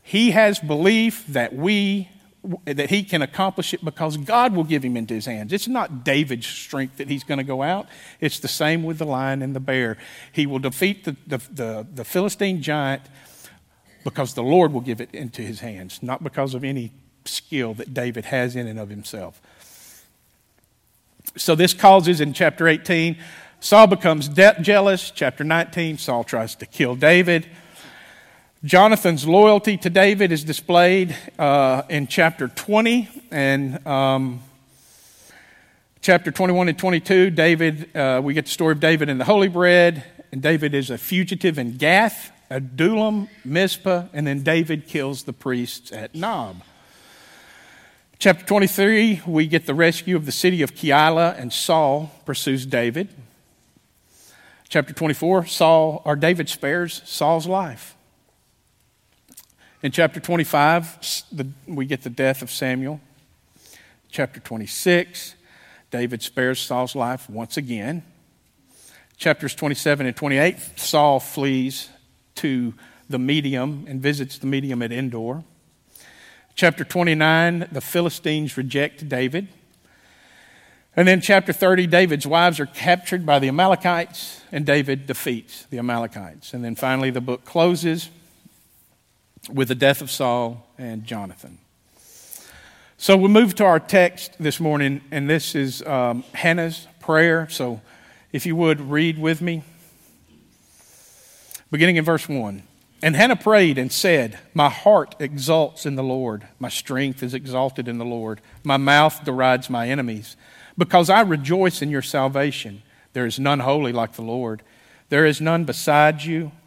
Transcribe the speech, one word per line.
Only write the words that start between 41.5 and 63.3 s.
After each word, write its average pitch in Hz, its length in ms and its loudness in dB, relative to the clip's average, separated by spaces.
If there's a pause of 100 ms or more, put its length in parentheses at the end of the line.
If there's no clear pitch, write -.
in 120 180 -6
Gath, 185 560 2 (180)
Adullam, 180 800 -2 (160)
Mizpah, 175 680 -2
and 147 140 -4
then 139 160 -2
David 156 460 0
kills 135 340 -6
the 135 100 -12
priests - 600 -8
at 110 240 -14
Nob. 143 460 -8 (1600)
Chapter 185 260 2
twenty-three, 202 800 2
we 160 220 0
get 160 200 -2
the 139 80 -2
rescue 170 420 2
of 151 100 -2
the 135 60 -6
city 180 300 0
of 131 120 -4
Keilah, 160 640 2
and 123 140 -10
Saul 151 580 0 (140)
pursues 135 420 -4
David. 127 420 -2 (1600)
Chapter 147 240 -2
twenty-four, 165 540 0
Saul, 160 580 4
or 147 120 0
David 160 320 0
spares 165 560 -6
Saul's 160 420 -2
life. 180 480 -6 (1900)
In 139 120 -6
chapter 165 260 0
twenty-five, 165 800 0
s-, - 320 -8
the, 139 160 -8 (220)
we 139 180 -6
get 135 160 -6
the 123 80 -10
death 131 320 -2
of 127 80 -14
Samuel. 131 500 -6 (1080)